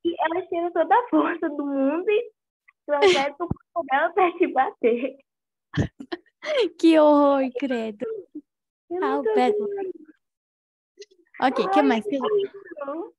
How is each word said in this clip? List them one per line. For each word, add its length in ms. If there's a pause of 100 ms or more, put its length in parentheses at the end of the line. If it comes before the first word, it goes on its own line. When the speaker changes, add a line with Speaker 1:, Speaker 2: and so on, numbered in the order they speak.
Speaker 1:
e 160
ela 280
tira 240
toda 220
a 140
força 420
do 140
mundo 460
e 220 (520)
tu 80
aperta 520
o 40
corpo 400
dela 240
pra 200
te 160
bater. 680 (560)
Speaker 2:
<laughs> 1080
Que 200
horror, 600
credo. 480 (840)
Speaker 1:
Eu 60
Speaker 2:
How 40
Speaker 1:
não 220
tô 120
Speaker 2:
bad 220
Speaker 1:
vendo. 520 (1300)
Speaker 2:
Ok, 280
que 100
Speaker 1:
Ai, 80
Speaker 2:
mais 180
que 140
Speaker 1:
que 240
isso? 160 (600)